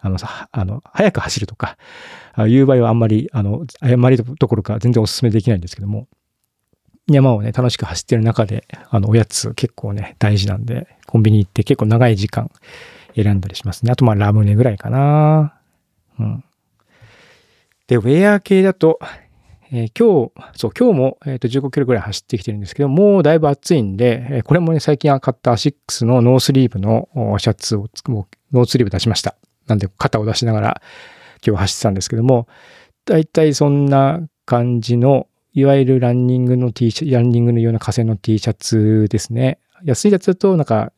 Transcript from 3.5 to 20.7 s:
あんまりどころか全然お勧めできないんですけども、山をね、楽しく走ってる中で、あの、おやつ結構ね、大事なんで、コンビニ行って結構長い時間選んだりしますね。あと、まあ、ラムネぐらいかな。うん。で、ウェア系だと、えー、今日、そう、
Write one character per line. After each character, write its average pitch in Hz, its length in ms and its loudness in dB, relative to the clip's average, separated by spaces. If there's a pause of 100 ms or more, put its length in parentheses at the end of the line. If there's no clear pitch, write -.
あ 135 80 -2
ん 123 80 4
ま 123 140 4
り 135 80 4
ど 127 60 -4
こ 127 300 -2
ろ 104 80 -2
か 107 160 -6
全 120 140 0
然 113 100 2
お 104 40 0
勧 - 160 -8
め 120 80 2
で 107 100 0
き 110 80 -2
な 110 80 2
い - 20 -6
ん 85 40 -6
で 90 60 -12
す - 60 -16
け - 60 -16
ど 98 80 -8
も、 107 200 -8 (1000)
山 135 260 4
を 104 60 -2
ね、 104 120 -4
楽 127 180 0
し - 80 -6
く 104 80 -8
走 - 160 -10
っ - 20 -20
て - 100 0
る 110 80 2
中 113 220 0
で、 - 240 -8 (220)
あ 110 100 2
の、 104 80 -2
お 107 80 2
や 110 80 4
つ - 300 -6
結 - 200 -4
構 104 200 -8
ね、 101 240 -10
大 104 180 2
事 98 100 0
な 101 100 -2
ん 113 100 -8
で、 117 220 -8 (180)
コ - 120 0
ン 110 40 4
ビ 107 100 4
ニ 107 60 4
行 101 100 0
っ - 20 -20
て - 140 -4
結 - 140 0
構 110 80 -2
長 117 240 4
い 107 60 2
時 101 120 -4
間 113 220 -6 (640)
選 104 200 2
ん 98 60 0
だ 92 80 -6
り 90 80 -12
し - 80 -14
ま 98 80 -6
す - 140 -6
ね。 120 60 0
あ 123 40 0
と、 131 80 2
ま 110 80 4
あ、 - 20 0
ラ 104 200 2
ム 107 100 2
ネ 104 120 2
ぐ 113 60 4
ら 127 100 2
い 101 40 -6
か 110 140 -12
な。 151 680 2 (600)
う - 20 -4
ん。 110 220 -6 (1400)
で、 123 100 2
ウ 113 40 0
ェ 170 340 2
ア 196 60 0
系 190 220 2
だ 190 120 2
と、 160 260 0 (720)
え 117 140 -4
ー、 107 120 -12
今 185 340 2
日、 - 260 -20
そ 117 100 -6
う、 - 100 -6